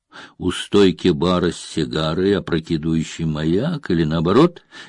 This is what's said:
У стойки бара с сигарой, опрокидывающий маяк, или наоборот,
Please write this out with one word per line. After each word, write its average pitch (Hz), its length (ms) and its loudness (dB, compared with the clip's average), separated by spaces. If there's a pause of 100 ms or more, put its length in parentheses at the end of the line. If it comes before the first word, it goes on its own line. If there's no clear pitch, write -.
(380)
У 90 120 -4
стойки 95 580 2
бара 87 440 2
с - 40 -10
сигарой, 80 800 -2
опрокидывающий 80 880 -4
маяк, 85 640 -2
или 82 140 2
наоборот, 87 600 2 (240)